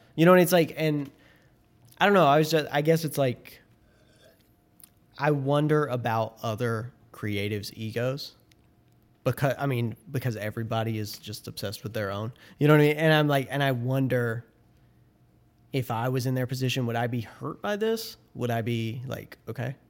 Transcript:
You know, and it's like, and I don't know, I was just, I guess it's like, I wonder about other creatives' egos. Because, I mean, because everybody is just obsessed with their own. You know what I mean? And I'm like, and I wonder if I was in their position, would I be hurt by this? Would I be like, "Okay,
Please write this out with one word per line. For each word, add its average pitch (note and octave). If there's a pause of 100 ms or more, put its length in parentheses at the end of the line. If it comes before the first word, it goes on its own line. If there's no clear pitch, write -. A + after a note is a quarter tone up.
(140)
You D#3+
know, F3+
and F3+
it's E3+
like, -
and D3+ (880)
I F3
don't G3+
know, F3+
I C#3+
was D#3
just, D#3
I D3
guess D#3+
it's D3
like, - (1600)
I D3
wonder D3
about A#2
other A2+ (200)
creatives' G#2
egos. A#2 (880)
Because, B2+
I C#3+
mean, A#2+ (160)
because A#2+
everybody A2
is G#2
just -
obsessed -
with G#2+
their G2+
own. A2 (280)
You D3
know D3+
what D3+
I D3
mean? D3
And D#3
I'm D3+
like, C#3
and C#3
I C3+
wonder B2 (1300)
if C3
I A#2+
was C3
in C3
their B2+
position, B2+
would A#2
I A#2+
be A#2+
hurt -
by G#3
this? A3 (160)
Would B2
I A#2
be A2+
like, A#2 (100)
"Okay, B2 (160)